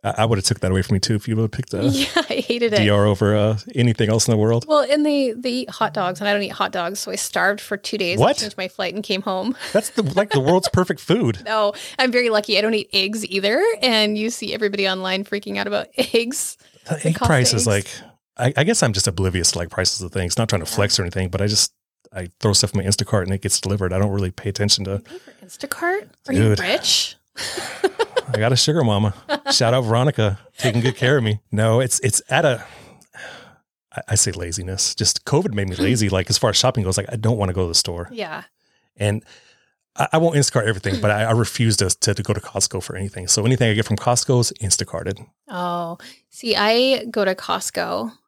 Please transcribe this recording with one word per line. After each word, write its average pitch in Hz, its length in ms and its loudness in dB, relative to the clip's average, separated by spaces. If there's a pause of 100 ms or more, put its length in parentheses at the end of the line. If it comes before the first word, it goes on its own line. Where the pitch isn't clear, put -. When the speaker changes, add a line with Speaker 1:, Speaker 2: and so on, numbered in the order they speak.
Speaker 1:
I, 101 120 -2
I 110 80 4
would've 110 180 2
took - 160 0
that 92 120 0
away 95 100 2
from 98 140 0
me 95 40 2
too 110 160 0
if 101 140 -4
you 113 80 0
would've 110 140 0
picked, - 220 -8
uh, 95 100 -2
Speaker 2:
Yeah, 269 240 0 (220)
I - 160 -4
hated 233 280 0
it. 208 60 4
Speaker 1:
D - 100 4
R 104 160 4
over, 104 320 2
uh, 107 200 2 (160)
anything 120 360 2
else 110 180 2
in 120 40 2
the 110 60 4
world. 113 300 2
Speaker 2:
Well, 302 140 4
and 294 240 2
they, 285 260 2
they 247 200 -6
eat 247 180 -4
hot 208 240 -2
dogs, 180 260 -2
and 202 80 -2
I 202 60 2
don't 208 100 0
eat 185 80 -6
hot 190 220 -4
dogs, 185 260 -4
so - 120 -8
I 185 40 -6
starved 196 460 0
for - 160 -6
two - 200 -6
days. 190 220 -2
Speaker 1:
What? 190 120 6
Speaker 2:
I - 20 0
changed 214 240 -6
my 190 100 -6
flight 180 280 -6
and 214 80 -6
came 196 180 -2
home. 196 420 -4
<laughs> - 80 -10
Speaker 1:
That's - 200 0
the, 233 120 0
like, 190 280 0
the 135 100 2
world's 165 260 4
perfect 202 320 0
food. 170 460 0
Speaker 2:
No, 214 280 0 (240)
I'm 254 140 2
very 247 180 2
lucky. 208 280 2
I 202 40 4
don't 220 120 2
eat 214 180 -2
eggs 208 340 -2
either, 202 380 0 (180)
and 214 360 2
you 214 120 -2
see 226 240 -8
everybody 202 360 -2
online 190 340 -2
freaking 202 340 -6
out 202 100 -4
about 202 240 -4
<laughs> - 60 -10 (160)
eggs. 233 440 -2 (320)
Speaker 1:
The 160 60 0
Speaker 2:
The 156 120 -4
Speaker 1:
egg 160 80 2
Speaker 2:
cost - 60 -4
of 240 60 2
Speaker 1:
price 131 260 4
is 110 120 2
Speaker 2:
eggs. - 20 2
Speaker 1:
like, 101 200 2 (720)
I, - 20 2
I 143 60 4
guess 226 180 2
I'm 120 80 2
just 101 160 0
oblivious 90 460 0
to, 85 60 -4
like, 85 100 -4
prices - 320 -2
of 87 100 -8
things. 90 260 -2
Not 113 120 0
trying 87 160 0
to - 40 -10
Speaker 2:
Yeah. - 60 -6
Speaker 1:
flex 101 240 2
or 98 40 0
anything, 92 260 -2
but 92 120 -2
I 101 60 2
just, 104 240 2 (400)
I 92 160 -10 (140)
throw 107 100 4
stuff - 220 2
in 104 60 2
my 90 60 -2
Instacart 101 380 0
and 92 80 -4
it 98 100 -2
gets - 200 -2
delivered. 95 320 0
I 95 60 0
don't 101 120 2
really 95 200 -2
pay - 180 -6
attention 101 340 0
to 95 120 -4
Speaker 2:
You 101 40 -4
pay - 200 -16
for - 120 -20 (140)
Instacart? 349 640 -4 (180)
Are 269 60 -4
you 110 160 4
Speaker 1:
Dude. 104 100 2
Speaker 2:
rich? - 560 0 (220)
<laughs> - 760 -4 (160)
Speaker 1:
I - 100 -2
got 110 140 4
a 131 40 4
sugar 156 280 2
mama. 104 300 2 (380)
Shout 117 220 2
out 131 80 2
Veronica, 113 580 2 (180)
taking 117 240 0
good 123 140 0
care 131 220 2
of 123 60 2
me. 104 160 0 (120)
No, 113 280 4
it's, 131 200 0
it's - 300 0
at 151 160 4
a, 120 180 0 (1300)
I, - 180 -8
I 110 60 2
say - 160 2
laziness. 90 640 -6
Just - 300 -2
covid 151 280 0
made 101 160 -2
me 90 60 -6
lazy. 101 340 2
Like, 95 200 0
as - 80 0
far 117 140 2
as - 60 0
shopping 120 260 2
goes, 92 140 0
like, - 140 -4
I - 40 -8
don't 110 220 0
wanna 95 160 0
go 92 100 0
to 87 40 -2
the 85 80 -4
store. 87 360 -2
Speaker 2:
Yeah. 196 320 -10 (540)
Speaker 1:
And 104 260 0 (720)
I, - 180 0
I 160 40 4
won't 165 180 2
Instacart 135 300 2
everything, 95 360 -2
but 107 100 4
I, 107 140 2
I 110 60 0
refuse 113 460 2
to, 95 120 2
to, - 240 0
to 101 100 -4
go 104 100 -2
to 104 80 -2
Costco - 420 -4
for - 120 -10
anything. 95 320 -8
So 104 180 2
anything 123 240 4
I 107 40 4
get 107 120 -4
from 107 120 0
Costco 123 440 2
is - 200 -2
Instacarted. 92 640 -4 (220)
Speaker 2:
Oh, 175 500 -6 (320)
see, - 260 -4
I 233 500 2
go 214 200 0
to 190 100 0
Costco. 185 760 -4 (160)